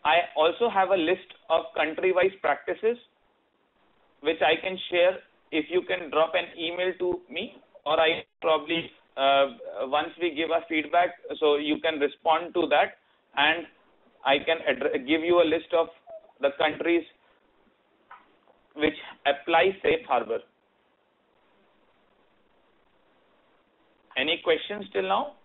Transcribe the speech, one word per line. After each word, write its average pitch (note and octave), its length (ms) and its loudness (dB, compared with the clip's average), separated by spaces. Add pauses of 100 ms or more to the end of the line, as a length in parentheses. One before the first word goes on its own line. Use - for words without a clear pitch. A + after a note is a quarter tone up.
I D#3 140 4 (200)
also F3 320 2
have F#3+ 200 2
a G3 80 4
list E3 360 -2 (160)
of E3 160 2 (100)
country-wise F3 640 0
practices G3 580 -2 (1200)
which D#3+ 200 -2
I D#3+ 200 2
can F#3+ 160 -6 (140)
share F3+ 260 2 (340)
if D3+ 180 -2
you F3 120 0
can F3 300 -8
drop D#3+ 240 2
an F3 100 0 (140)
email F3+ 400 -4
to F3+ 280 -2
me, E3+ 280 -10 (320)
or D#3+ 120 0
I D#3+ 240 2 (180)
probably, D#3+ 500 0 (260)
uh, C#3 280 4 (420)
once D3+ 220 -2 (120)
we D#3 140 -2
give D#3+ 160 -4
a E3 180 0
feedback, D#3+ 400 0 (300)
so D3 160 4
you D3+ 260 0
can D#3+ 180 -2
respond D#3+ 540 0
to E3 160 0
that, E3 280 2 (380)
and D#3 300 2 (580)
I C#3 220 2
can E3 120 0 (120)
addre-, C3+ 380 -2
give D#3 140 2
you F3 200 4
a E3 60 4
list D#3+ 280 -2
of E3 120 2 (520)
the C#3 100 2 (100)
countries D#3 440 0 (1700)
which D3+ 220 -2 (280)
apply E3+ 460 2 (100)
safe D#3+ 260 0
harbor. A2+ 320 0 (3750)
Any D3+ 260 -2
questions G3 500 -2
till G3 100 -2
now? A3 300 -2 (120)